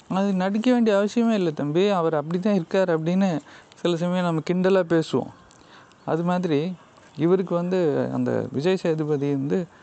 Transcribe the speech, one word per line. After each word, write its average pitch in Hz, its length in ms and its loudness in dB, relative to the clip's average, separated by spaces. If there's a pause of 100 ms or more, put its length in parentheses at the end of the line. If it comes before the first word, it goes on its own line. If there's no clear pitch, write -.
அது 196 240 0
நடிக்க 196 400 0
வேண்டிய 226 240 2
அவசியமே 226 340 2
இல்ல 185 200 0
தம்பி, 151 380 0
அவர் 165 260 0
அப்படி 156 240 -2
தான் 208 160 0
இருக்கார் 175 480 0
அப்படின்னு 180 380 0 (360)
சில 175 200 -2
சமயம் 175 280 -2
நம்ம 165 160 0 (100)
கிண்டலா 185 320 2
பேசுவோம். 165 440 0 (760)
அது 160 180 -2
மாதிரி 175 520 0 (420)
இவருக்கு 175 380 0
வந்து 170 580 0
அந்த 120 400 -2
விஜய் 180 240 0
சேதுபதி 151 540 -2
வந்து 151 360 -2 (160)